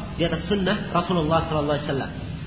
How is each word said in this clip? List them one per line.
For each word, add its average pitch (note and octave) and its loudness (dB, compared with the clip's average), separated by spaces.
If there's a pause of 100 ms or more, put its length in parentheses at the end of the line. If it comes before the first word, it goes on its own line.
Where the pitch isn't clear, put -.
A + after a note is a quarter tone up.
(160)
di D#3 0
atas E3 0
sunnah G3+ 2
Rasulullah E3 2
sallallahu D3 2
alaihi C#3 -2
wasallam. C3 -2 (360)